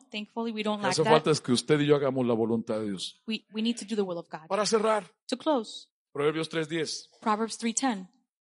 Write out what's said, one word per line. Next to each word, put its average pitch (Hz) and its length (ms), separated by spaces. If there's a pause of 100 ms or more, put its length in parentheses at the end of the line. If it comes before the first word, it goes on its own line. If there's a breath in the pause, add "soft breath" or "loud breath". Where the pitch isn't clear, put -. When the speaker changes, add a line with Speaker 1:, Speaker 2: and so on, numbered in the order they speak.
(100)
Speaker 1:
thankfully 233 420
we 214 100
don't 208 160
Speaker 2:
Lo 208 40
que 202 40
Speaker 1:
lack 185 60
Speaker 2:
hace 160 100
Speaker 1:
that. - 80
Speaker 2:
falta 156 220
es 156 80
que - 120
usted 147 280
y 147 60
yo 143 100
hagamos 135 300
la 120 60
voluntad 113 480
de 110 100
Dios. - 360
Speaker 1:
We, 220 260
we 214 80
need 233 180
to 202 60
do 208 120
the 208 60
will 180 160
of 165 120
God. 160 180
Speaker 2:
Para 202 160
cerrar, 214 400 (240)
Speaker 1:
To 247 80
close, 247 520 (240)
Speaker 2:
Proverbios 156 360
tres 160 200
diez. 160 420 (100)
Speaker 1:
Proverbs 220 380
three 226 160
ten. 208 340 (380)